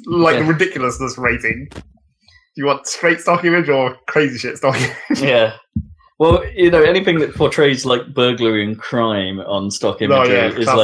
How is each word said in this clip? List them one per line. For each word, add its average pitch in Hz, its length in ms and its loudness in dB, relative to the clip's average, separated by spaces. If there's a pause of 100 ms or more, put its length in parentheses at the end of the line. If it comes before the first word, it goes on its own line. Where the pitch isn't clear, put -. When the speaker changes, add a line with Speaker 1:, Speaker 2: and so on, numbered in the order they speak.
Speaker 1:
like, 165 320 2
the 160 60 0
Speaker 2:
Yeah. 156 60 0
Speaker 1:
ridiculousness 135 680 -4
rating. 120 540 -4
Do - 100 -16 (800)
you 139 40 -2
want - 200 -2
straight 170 340 -2
stock 175 240 0
image 170 260 0
or 131 260 0 (120)
crazy 139 280 0
shit 117 220 -8
stock 135 180 0
image? 123 260 -4
<laughs> - 200 -4
Speaker 2:
Yeah. 117 320 2 (640)
Well, 170 320 4
you 175 200 4
know, 160 100 6
anything 180 380 2
that 143 160 -2
portrays, 139 500 2
like, 123 260 -2
burglary 113 520 0
and 107 120 -4
crime 104 640 -4
on 98 320 -6
stock - 300 -4
Speaker 1:
Oh, 113 40 -2
Speaker 2:
imagery 127 300 2
Speaker 1:
yeah, 117 140 2
Speaker 2:
is 117 160 -4
Speaker 1:
classic. 127 200 2